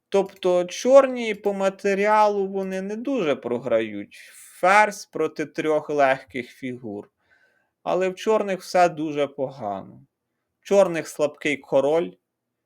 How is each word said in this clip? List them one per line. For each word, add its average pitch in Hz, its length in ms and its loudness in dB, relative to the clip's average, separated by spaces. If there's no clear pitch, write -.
Тобто 180 560 0
чорні 247 720 4
по 202 180 -4
матеріалу 202 920 2
вони 190 340 -6
не 202 140 -8
дуже 220 400 -2
програють. 117 800 -4
Ферзь 202 720 2
проти 156 400 -4
трьох 151 440 -2
легких 135 600 0
фігур. 120 600 -12
Але 180 260 -2
в 185 60 -6
чорних 202 460 -2
все 180 280 2
дуже 151 380 -4
погано. 117 800 -10
В - 60 -20
чорних 180 420 2
слабкий 147 500 -4
король, 151 540 0